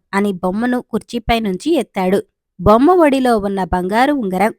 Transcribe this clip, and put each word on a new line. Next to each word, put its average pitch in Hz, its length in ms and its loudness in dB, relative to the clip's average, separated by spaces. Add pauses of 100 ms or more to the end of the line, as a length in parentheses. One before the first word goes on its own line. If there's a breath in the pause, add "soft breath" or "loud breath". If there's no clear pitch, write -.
(140)
అని 202 180 0
బొమ్మను 226 480 -4
కుర్చీపై 233 600 -4
నుంచి 220 340 -4
ఎత్తాడు. 196 480 -2 (380)
బొమ్మ 226 300 4
ఒడిలో 269 480 2
ఉన్న 196 260 -4
బంగారు 185 480 0
ఉంగరం 202 460 -2